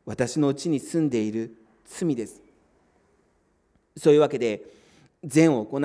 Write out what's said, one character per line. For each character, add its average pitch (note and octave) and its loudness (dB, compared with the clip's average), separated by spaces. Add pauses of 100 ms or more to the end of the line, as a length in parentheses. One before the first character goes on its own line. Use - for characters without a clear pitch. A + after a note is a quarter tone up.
私 A#2+ -4
の C#3+ 2
う C#3 0
ち E3+ -8
に D3 0
住 E3 -4
ん D3 0
で A#2 -2
い G#2+ -2
る A2+ -8 (280)
罪 E3 -4
で A2+ -6
す。 - -20 (1600)
そ - 4
う D3 8
い D3+ 6
う - 6
わ D3 4
け B2+ -6
で、 A2+ -4 (420)
善 D#3 4
を G#2+ -2
行 C3 -8